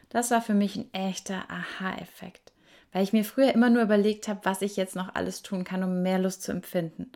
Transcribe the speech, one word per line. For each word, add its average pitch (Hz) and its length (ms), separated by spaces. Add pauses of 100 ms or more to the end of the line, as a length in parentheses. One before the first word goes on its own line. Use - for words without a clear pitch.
(100)
Das 240 200
war 233 120
für 220 100
mich 202 240
ein - 160
echter 190 580
Aha-Effekt, - 1000 (400)
weil 185 100
ich 196 120
mir 214 100
früher 262 300
immer 233 160
nur 233 140
überlegt 208 440
habe, 202 140
was 190 180
ich 202 160
jetzt 190 180
noch 185 200
alles 185 260
tun 185 240
kann, 185 180
um 185 200
mehr 185 160
Lust 185 240
zu - 100
empfinden. 175 640